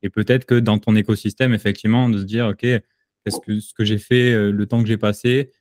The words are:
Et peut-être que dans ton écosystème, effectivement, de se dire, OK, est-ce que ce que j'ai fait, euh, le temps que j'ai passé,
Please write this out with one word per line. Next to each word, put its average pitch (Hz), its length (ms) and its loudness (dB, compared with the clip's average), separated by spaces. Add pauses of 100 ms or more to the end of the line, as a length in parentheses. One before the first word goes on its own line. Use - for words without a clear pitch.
Et 101 60 -4
peut-être 127 360 0
que 123 100 2
dans 113 220 2
ton 107 180 0
écosystème, 107 580 0
effectivement, 107 540 0
de 107 120 0
se 98 40 -6
dire, 113 240 -4
OK, 98 160 -6
est-ce - 760 -6
que 104 200 -6
ce - 140 -18
que 110 100 -4
j'ai 107 140 0
fait, 123 360 2
euh, 104 180 0
le 101 160 -2
temps 117 140 -2
que 107 60 0
j'ai 110 100 -2
passé, 123 640 -2